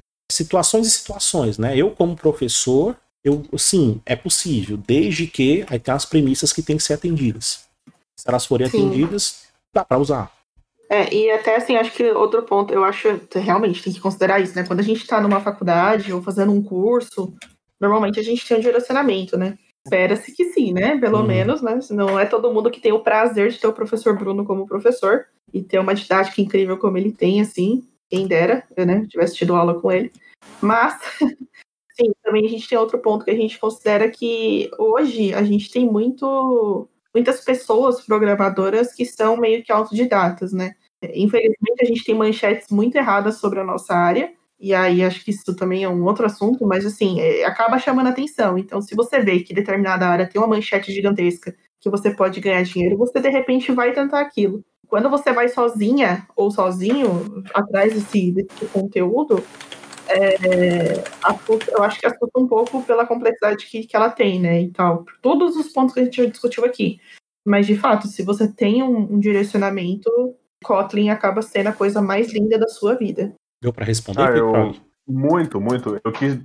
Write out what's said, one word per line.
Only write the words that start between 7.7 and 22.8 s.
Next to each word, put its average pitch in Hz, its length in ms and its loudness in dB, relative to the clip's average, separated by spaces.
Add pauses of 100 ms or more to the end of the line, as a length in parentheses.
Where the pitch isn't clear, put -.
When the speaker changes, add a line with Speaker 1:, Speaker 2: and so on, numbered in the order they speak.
Speaker 1:
Se - 80 -20
elas 123 200 0
forem 127 200 2
Speaker 2:
Sim. - 220 2
Speaker 1:
atendidas, 165 600 -2 (260)
dá 190 100 0
pra 127 140 0
usar. 135 340 -2 (560)
Speaker 2:
É, 208 260 0
e 220 160 2
até 214 260 2
assim, 240 200 0
acho 226 160 0
que - 100 -2 (100)
outro 214 320 2
ponto, 202 280 0
eu 196 100 2
acho 202 360 0 (100)
que - 100 -4
realmente 185 440 0
tem 185 100 -6
que - 80 -12
considerar 196 400 0
isso, 180 160 -4
né? 180 100 -2
Quando 180 140 -2
a - 20 2
gente 220 240 -2
tá 220 140 0
numa 202 200 2
faculdade 202 720 0
ou 180 80 -4
fazendo 196 280 0
um 202 120 2
curso, 202 720 -2 (440)
normalmente 208 400 2
a 214 40 0
gente 233 260 -4
tem 233 80 2
um 220 40 2
direcionamento, 240 760 0
né? 190 220 -4 (280)
Espera-se 190 480 0
que 359 120 0
sim, 247 260 0
né? 208 240 2
Pelo 220 220 2
Speaker 1:
Uhum. 220 80 0
Speaker 2:
menos, 220 340 0
né? 233 180 -2 (120)
Não 196 280 0
é 196 60 2
todo 226 300 0
mundo 214 160 0
que - 100 -8